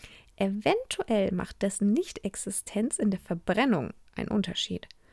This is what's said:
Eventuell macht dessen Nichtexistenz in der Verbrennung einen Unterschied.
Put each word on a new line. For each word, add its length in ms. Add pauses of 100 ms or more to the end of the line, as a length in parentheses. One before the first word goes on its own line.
(380)
Eventuell 960
macht 280
dessen 300
Nichtexistenz 1080
in 120
der 80
Verbrennung 760 (220)
einen 140
Unterschied. 580 (260)